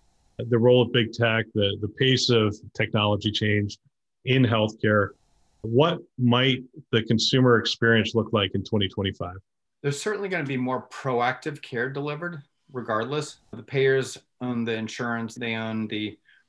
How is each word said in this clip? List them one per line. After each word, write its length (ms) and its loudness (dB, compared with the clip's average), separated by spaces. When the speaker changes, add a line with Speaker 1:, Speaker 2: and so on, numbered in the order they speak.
Speaker 1:
the 80 4
role 240 6
of 100 0
big 220 0
tech, 320 0
the, 240 0
the 80 -4
pace 420 0
of 240 4
technology 580 0
change 460 0
in 180 4
healthcare. 680 2
What 380 2
might 460 2
the 120 2
consumer 540 4
experience 580 2
look 180 0
like 200 0
in 120 -4
twenty 240 -2
twenty-five? 480 -6
Speaker 2:
There's 200 -4
certainly 260 -6
gonna 160 -4
be 140 -4
more 340 -4
proactive 680 -4
care 280 -6
delivered, 540 -8
regardless. 640 -4
The 100 -14
payers 540 0
own 240 -4
the 80 -4
insurance, 640 -6
they 200 -6
own 320 -4
the 300 -6